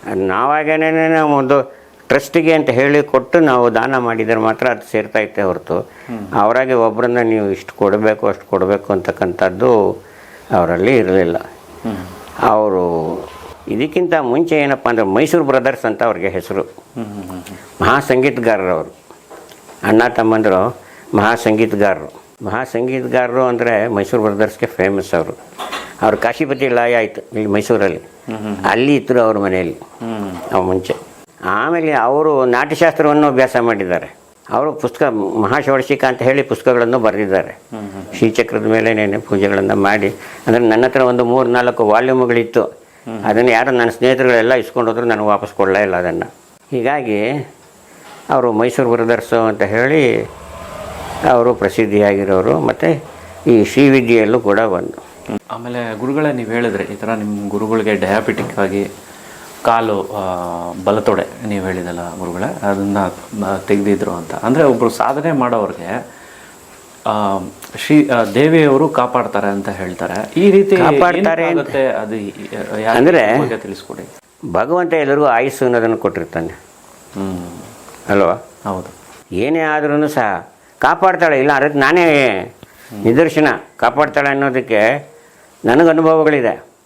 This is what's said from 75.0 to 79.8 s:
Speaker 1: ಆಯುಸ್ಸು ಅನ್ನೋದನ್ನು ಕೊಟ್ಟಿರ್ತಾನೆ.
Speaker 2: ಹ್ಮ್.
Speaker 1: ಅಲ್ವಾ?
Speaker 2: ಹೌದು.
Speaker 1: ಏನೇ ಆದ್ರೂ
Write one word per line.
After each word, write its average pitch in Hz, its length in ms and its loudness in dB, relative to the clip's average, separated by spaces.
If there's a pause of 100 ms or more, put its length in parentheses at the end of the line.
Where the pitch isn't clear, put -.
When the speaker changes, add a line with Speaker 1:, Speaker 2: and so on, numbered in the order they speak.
Speaker 1:
ಆಯುಸ್ಸು 131 400 0
ಅನ್ನೋದನ್ನು 117 320 2
ಕೊಟ್ಟಿರ್ತಾನೆ. 82 500 -4
Speaker 2:
ಹ್ಮ್. - 1000 -12 (640)
Speaker 1:
ಅಲ್ವಾ? 98 240 4 (360)
Speaker 2:
ಹೌದು. 92 180 -8 (480)
Speaker 1:
ಏನೇ 139 240 0
ಆದ್ರೂ 151 480 0